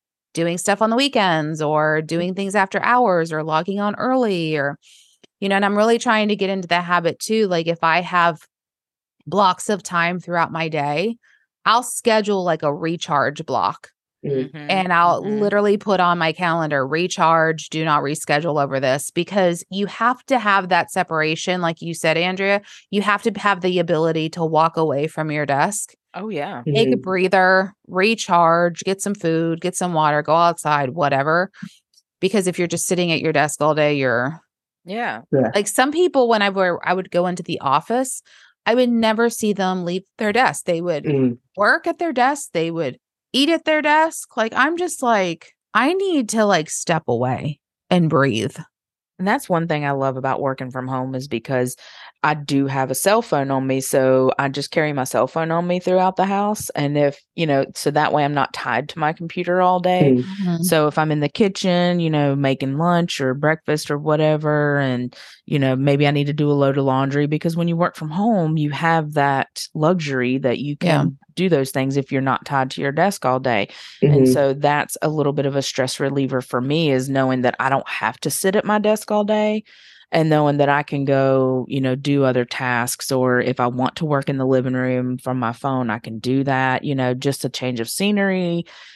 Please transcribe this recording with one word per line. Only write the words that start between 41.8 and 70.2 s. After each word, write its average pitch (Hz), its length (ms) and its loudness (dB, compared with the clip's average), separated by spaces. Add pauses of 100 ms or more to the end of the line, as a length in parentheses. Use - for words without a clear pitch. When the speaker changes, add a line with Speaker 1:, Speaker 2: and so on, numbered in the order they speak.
Speaker 1:
at 339 140 -2
their 339 140 -2
desk. 254 400 0
They 165 180 -2
would 165 260 -4 (360)
eat 277 160 2
at 320 160 0
their 311 160 2
desk. 311 560 0
Like, 226 180 -2
I'm 302 220 2
just 349 240 -6
like, 196 520 0 (200)
I 254 200 2
need 359 360 0
to, 220 160 2
like, 175 240 2
step - 380 -2
away 123 520 -2 (300)
and 175 200 4
breathe. 131 460 0 (600)
Speaker 3:
And 185 100 -4
that's 247 220 0
one 165 180 0
thing 151 180 -2
I 143 60 0
love 135 260 -2
about 131 240 -2
working 131 300 -4
from 127 180 -8
home 131 260 -4
is 131 140 -8
because 127 480 -2 (460)
I 151 100 4
do 143 340 0
have 135 240 -2
a 131 40 -4
cell 208 260 2
phone 143 300 0
on 135 160 0
me. 135 120 0
So 131 600 4
I 139 100 0
just 139 220 -6
carry 151 200 0
my 139 140 -2
cell 123 220 0
phone 160 240 -4
on 170 160 0
me 180 120 0
throughout 185 380 2
the 185 80 2
house. 202 460 -2
And 143 260 -2
if, 143 240 2 (140)
you 170 100 -2
know, 135 200 2 (100)
so - 160 -2
that 147 200 2
way 147 140 2
I'm 143 80 -2
not 139 180 0
tied 127 380 -4
to - 100 -12
my 156 140 0
computer 175 480 -4
all 180 180 4
day. 180 360 4
Speaker 2:
Mm. 127 80 0
Speaker 1:
Mm-hmm. 180 400 -4
Speaker 3:
So 160 240 4
if 147 100 -4
I'm 156 140 2
in 151 80 0
the 147 100 0
kitchen, 180 720 2
you 165 100 0
know, 147 260 2
making 135 420 0
lunch 170 440 0
or 131 140 0
breakfast 151 560 -2
or 147 80 0
whatever, 151 800 2
and, 127 360 -2 (300)
you - 140 0
know, 131 160 2
maybe 143 320 4
I 143 40 4
need 143 160 0
to 143 60 -2
do 147 180 2
a - 20 4
load 139 240 2
of 139 80 2
laundry, 135 420 2
because 156 280 -2
when 170 120 -2
you 170 100 0
work 170 180 0
from 156 140 -10
home, 175 480 0
you 147 140 0
have 160 420 0
that 139 520 0 (100)
luxury 143 640 0